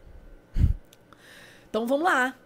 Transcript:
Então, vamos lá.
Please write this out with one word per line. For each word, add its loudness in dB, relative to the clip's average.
Então, -4
vamos 0
lá. 0